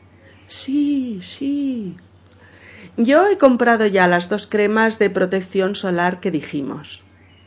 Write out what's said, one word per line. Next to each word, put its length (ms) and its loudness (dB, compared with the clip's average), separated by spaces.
Sí, 760 -2
sí. 720 -6
Yo 280 4
he 120 2
comprado 480 4
ya 200 4
las 220 2
dos 180 -4
cremas 520 0
de 100 2
protección 640 -2
solar 460 -2
que 100 -4
dijimos. 720 -8